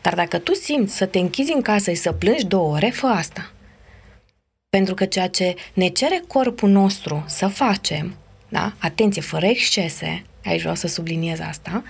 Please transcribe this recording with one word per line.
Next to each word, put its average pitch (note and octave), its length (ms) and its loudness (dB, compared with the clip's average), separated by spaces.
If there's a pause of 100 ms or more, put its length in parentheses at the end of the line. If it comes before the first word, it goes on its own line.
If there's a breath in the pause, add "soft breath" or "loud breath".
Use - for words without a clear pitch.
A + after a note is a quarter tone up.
Dar F3 120 0
dacă F3 240 0
tu E4+ 160 -2
simți C4+ 420 0
să F#3+ 100 0
te F#3+ 120 0
închizi A3 340 0
în C#4 100 2
casă G3+ 280 2
și E3+ 60 0
să E3+ 160 0
plângi A3 340 2
două E3+ 280 2
ore, D3+ 160 2
fă - 160 -2
asta. F3+ 440 -2 (1200 soft breath)
Pentru F#3+ 240 2
că F#3+ 100 0
ceea F#3 240 0
ce F3+ 260 0 (180 loud breath)
ne F#3 160 2
cere D#4+ 380 0
corpul A#3+ 440 2
nostru G3 560 2
să - 200 -2
facem, F#3+ 680 -2 (340)
da? G3 300 -2
Atenție, G3 440 0
fără D#3+ 240 -2
excese, F3 800 -2 (200)
aici E3+ 160 0
vreau E3 140 -2
să E3 120 -4
subliniez E3 540 -4
asta, D#3+ 500 -8